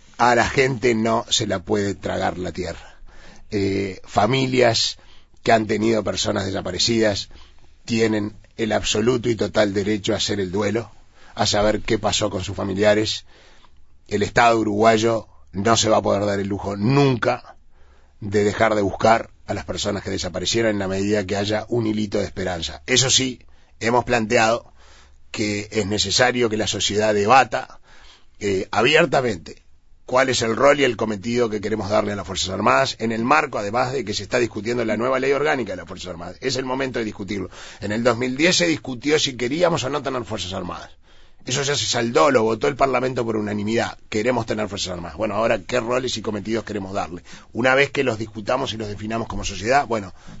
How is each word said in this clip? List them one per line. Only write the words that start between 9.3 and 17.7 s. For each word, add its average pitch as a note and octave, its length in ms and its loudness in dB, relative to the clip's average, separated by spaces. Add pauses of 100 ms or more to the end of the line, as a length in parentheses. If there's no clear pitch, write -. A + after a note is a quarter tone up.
total G#2 380 0
derecho G2+ 400 0
a G2 40 0
hacer G2+ 220 -2
el F#2 120 -4
duelo, G2+ 400 -2 (440)
a G#2+ 120 0
saber G#2+ 340 2
qué A2+ 160 0
pasó G#2 320 -2
con F#2 140 -6
sus F#2 120 -8
familiares. G#2 680 0 (840)
El G#2 140 -2
Estado A#2 380 4
uruguayo A2 680 2 (240)
no A2 260 2
se A2 120 2
va G#2+ 80 6
a G#2 60 4
poder G2+ 220 0
dar G2+ 140 -2
el G2 80 -4
lujo G2 300 -6
nunca B2 800 2 (640)